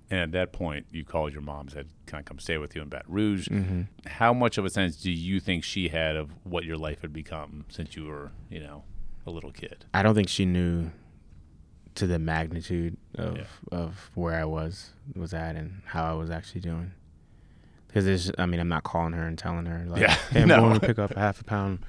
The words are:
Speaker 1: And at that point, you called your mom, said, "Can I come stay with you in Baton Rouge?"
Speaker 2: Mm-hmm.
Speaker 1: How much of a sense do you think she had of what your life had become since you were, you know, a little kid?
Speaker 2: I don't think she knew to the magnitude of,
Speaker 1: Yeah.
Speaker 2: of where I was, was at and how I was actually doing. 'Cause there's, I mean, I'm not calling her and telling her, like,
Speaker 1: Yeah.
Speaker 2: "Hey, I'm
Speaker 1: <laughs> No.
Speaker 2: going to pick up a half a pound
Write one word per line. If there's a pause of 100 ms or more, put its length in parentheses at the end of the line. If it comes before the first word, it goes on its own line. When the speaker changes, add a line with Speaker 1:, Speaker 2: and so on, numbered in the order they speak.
(120)
Speaker 1:
And
at
that
point,
you
called
your
mom,
said, (200)
"Can
I
come
stay
with
you
in
Baton
Rouge?"
Speaker 2:
Mm-hmm. (260)
Speaker 1:
How
much
of
a
sense
do
you
think
she
had
of (120)
what
your
life
had
become
since
you
were, (180)
you
know, (440)
a
little
kid?
Speaker 2:
I
don't
think
she
knew (1040)
to
the
magnitude (180)
of,
Speaker 1:
Yeah. (280)
Speaker 2:
of
where
I
was, (240)
was
at
and
how
I
was
actually
doing. (1040)
'Cause
there's,
I
mean,
I'm
not
calling
her
and
telling
her,
like,
Speaker 1:
Yeah. (180)
Speaker 2:
"Hey,
I'm
Speaker 1:
<laughs>
No.
Speaker 2:
going
to
pick
up
a
half
a
pound